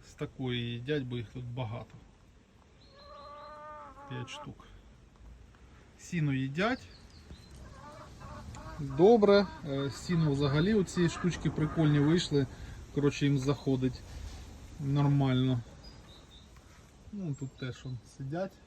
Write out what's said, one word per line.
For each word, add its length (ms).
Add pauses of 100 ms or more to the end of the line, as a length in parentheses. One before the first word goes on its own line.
(100)
з 40
такої 460
їдять, 420
бо 140
їх 120
тут 160
багато. 520 (2000)
П'ять 200
штук. 400 (1300)
Сіно 340
їдять. 560 (1900)
Добре, 680 (220)
е, 220
сіно 420
взагалі, 420
оці 340
штучки 420
прикольні 480
вийшли. 480 (480)
Коротше, 320
їм 120
заходить 640 (760)
нормально. 800 (1500)
Ну, 220
тут 220
теж 300
он 120 (180)
сидять 360 (140)